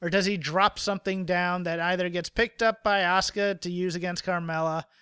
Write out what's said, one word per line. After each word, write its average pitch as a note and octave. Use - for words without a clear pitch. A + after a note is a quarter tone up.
Or F3
does F#3
he G3+
drop F3
something F#3+
down F3+
that E3+
either F3+
gets F3
picked A#3
up A3
by G3+
Asuka F#3+
to F3
use F3
against F3
Carmella, D#3+